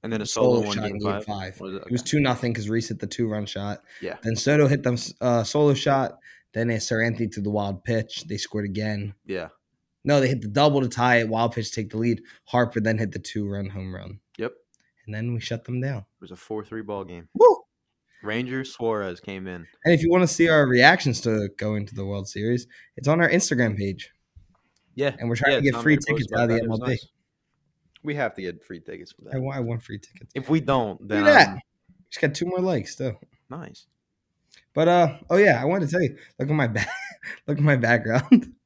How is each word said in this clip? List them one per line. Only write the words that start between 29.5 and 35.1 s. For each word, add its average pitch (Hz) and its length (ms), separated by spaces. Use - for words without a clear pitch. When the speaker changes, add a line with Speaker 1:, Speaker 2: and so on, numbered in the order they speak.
Speaker 2:
I - 20
want 117 240
free 104 160
tickets. - 360
Speaker 1:
If 131 140
we 160 120
don't, 120 400
Speaker 2:
Look 101 80
Speaker 1:
then, 104 180
Speaker 2:
at - 60
that. 175 160
Speaker 1:
um, 98 100
Speaker 2:
Just - 120
got 147 140
two 170 100
more 185 140
likes, 175 360
though. 123 220
Speaker 1:
Nice. - 360
Speaker 2:
But, 160 140
uh, 175 300